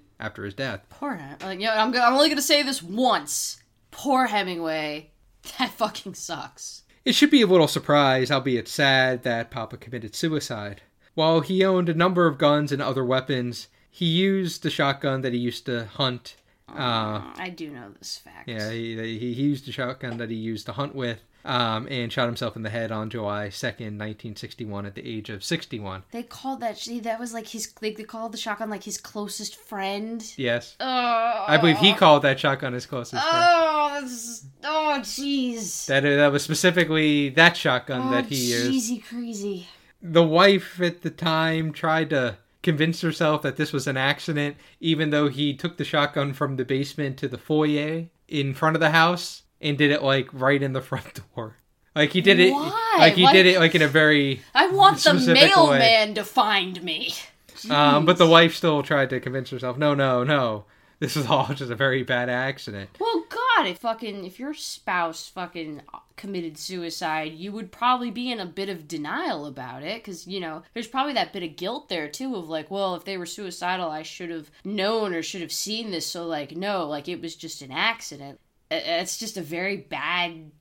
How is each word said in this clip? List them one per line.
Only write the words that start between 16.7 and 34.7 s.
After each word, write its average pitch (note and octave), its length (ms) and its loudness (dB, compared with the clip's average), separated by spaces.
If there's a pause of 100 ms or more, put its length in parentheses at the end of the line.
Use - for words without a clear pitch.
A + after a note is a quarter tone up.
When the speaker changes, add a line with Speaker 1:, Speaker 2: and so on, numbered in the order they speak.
Speaker 2:
Mm, - 180 -14
I F#3 100 -10
do E3 200 -12
know A#2+ 280 -16
this - 200 -14
fact. - 320 -18
Speaker 1:
Yeah, A2 220 -6
he, A2+ 260 -6
he, A2+ 360 -6
he C3 100 -2
used C#3+ 220 0
the C3 60 -12
shotgun B2 460 -8
that A#2 120 -8
he A#2 60 -6
used A2 300 -6
to A#2 80 -10
hunt C#3+ 200 -6
with, A#2+ 260 -6 (260)
um, A#2+ 440 -2
and A#2+ 220 -6
shot B2+ 140 0
himself A#2 320 -6
in A2+ 40 -8
the A2 80 -6
head A2+ 220 -6
on A2 180 -6
July G#2 380 -6
second, G#2+ 500 -8
nineteen G#2+ 380 -10
sixty-one, G#2 500 -10
at G2+ 80 -12
the B2 160 -14
age G#2+ 200 -10
of G#2 160 -12
sixty-one. G#2 640 -8
Speaker 2:
They A#3 120 -12
called C4 360 -12
that, A3 180 -8
see, A#3 220 -10
that A3+ 220 -6
was, A#3 120 -10
like, A3+ 140 -12
his, - 320 -12
they, G#3+ 140 -6
they G#3+ 100 -14
called A3 300 -12
the A#3+ 40 -14
shotgun, G#3+ 320 -6
like, G3+ 140 -8
his G3+ 140 -10
closest G#3 580 -10
friend. G#3 640 -8 (140)
Speaker 1:
Yes. A#2+ 460 -4
Speaker 2:
Oh. A#3+ 640 0
Speaker 1:
I D3 80 6
believe D#3 220 4
he G3 160 6
called D3+ 300 6
that C3+ 140 2
shotgun C3+ 360 -2
his B2 120 -8
closest C3+ 380 -6
friend. E4 240 2
Speaker 2:
Oh, D4+ 540 4
this B3+ 100 -10
is, A#3 340 -12 (200)
oh, D4+ 340 0